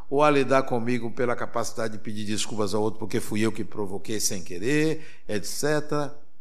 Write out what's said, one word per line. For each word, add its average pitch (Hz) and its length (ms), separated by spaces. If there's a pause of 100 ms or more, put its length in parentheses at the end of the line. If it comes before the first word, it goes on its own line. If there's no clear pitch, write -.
ou 139 140
a 151 80
lidar 135 340
comigo 117 460
pela 120 260
capacidade 113 580
de 98 80
pedir 104 220
desculpas 104 500
ao 110 80
outro, 104 160
porque 107 220
fui 104 200
eu 110 120
que 107 120
provoquei 98 540
sem 101 240
querer, 151 840
et 104 160
cetera, 147 760 (220)